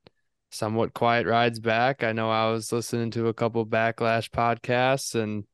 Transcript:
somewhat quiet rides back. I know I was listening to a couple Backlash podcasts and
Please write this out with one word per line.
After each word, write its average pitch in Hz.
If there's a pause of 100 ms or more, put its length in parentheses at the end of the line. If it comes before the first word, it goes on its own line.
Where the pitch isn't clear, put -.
(500)
somewhat 110
quiet 117
rides 117
back. 117
I 113
know 113
I 110
was 113
listening 117
to 117
a 113
couple 117
Backlash 113
podcasts 123
and 107 (100)